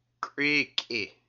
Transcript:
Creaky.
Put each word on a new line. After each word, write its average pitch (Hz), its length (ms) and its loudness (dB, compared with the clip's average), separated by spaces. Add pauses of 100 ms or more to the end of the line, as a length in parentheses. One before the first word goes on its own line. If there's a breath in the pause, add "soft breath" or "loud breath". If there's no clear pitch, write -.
(200)
Creaky. 143 960 -2 (140)